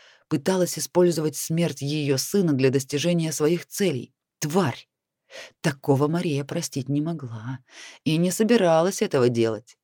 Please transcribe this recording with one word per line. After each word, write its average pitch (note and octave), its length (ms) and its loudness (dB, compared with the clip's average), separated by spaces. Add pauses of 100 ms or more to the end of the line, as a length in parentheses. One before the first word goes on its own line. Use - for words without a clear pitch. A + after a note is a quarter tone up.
(300)
пыталась E3+ 500 0
использовать D#3+ 560 0
смерть E3 460 -2
ее C#3+ 360 -2
сына E3+ 360 0
для C3 160 4
достижения D#3 640 -2
своих E3 340 0
целей. D3 480 -4 (240)
Тварь! D#3+ 480 -2 (760)
Такого C#3+ 460 0
Мария D#3+ 360 -2
простить C#3+ 460 -6
не D3 120 0
могла C3 580 -8 (460)
и D#3 120 2
не F3 140 2
собиралась F#3+ 680 4
этого C3 280 2
делать. A2+ 540 -2